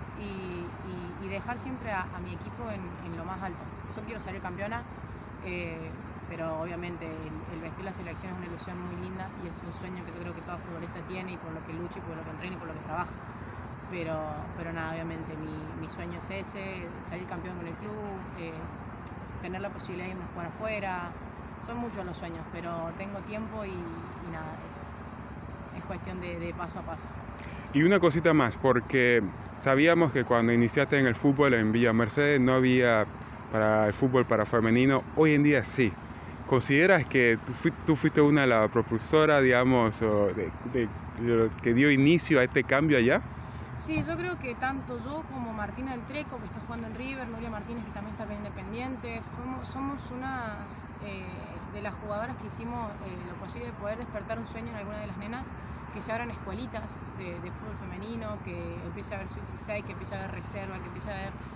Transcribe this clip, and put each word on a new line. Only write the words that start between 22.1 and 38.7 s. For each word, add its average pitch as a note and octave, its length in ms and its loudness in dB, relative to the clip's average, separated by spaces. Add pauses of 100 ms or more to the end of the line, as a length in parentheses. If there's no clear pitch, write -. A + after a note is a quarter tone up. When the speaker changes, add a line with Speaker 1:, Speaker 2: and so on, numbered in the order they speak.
Speaker 1:
sueños, E3+ 240 -8 (100)
pero E3+ 460 -6
tengo G3+ 220 -8
tiempo G#3+ 440 -6
y, G3 60 -6
y F3 640 -8
nada, D#3+ 180 -8 (180)
es, - 1120 -12
es F3 80 -8
cuestión F#3 360 -6
de, F3 180 -6
de E3+ 160 -4
paso F3 240 -6
a - 20 -6
paso. E3 280 -8 (600)
Speaker 2:
Y D3 120 6
una F#3+ 160 8
cosita E3 340 8
más, B2+ 240 6
porque B2 640 6 (380)
sabíamos D#3 520 8
que C3 120 4
cuando A#2 300 6
iniciaste C3 460 6
en C3+ 60 8
el B2 80 6
fútbol C#3 400 6
en A2 180 6
Villa A#2 220 6
Mercedes C3+ 480 6
no B2+ 120 8
había B2+ 520 8 (460)
para G#2+ 340 6
el G#2 80 6
fútbol B2+ 320 4
para G#2+ 220 4
femenino, A#2+ 560 6 (120)
hoy D#3 200 8
en D3 80 6
día C#3+ 200 6
sí. A2 300 2 (540)
¿Consideras D3 600 6
que A#2+ 360 6
tú C3 100 -6
fui-, E3 200 0 (140)
tú D#3+ 80 6
fuiste D3+ 260 4
una D3 200 8
de C3+ 60 6
las A2 220 6
propulsoras, C#3+ 720 6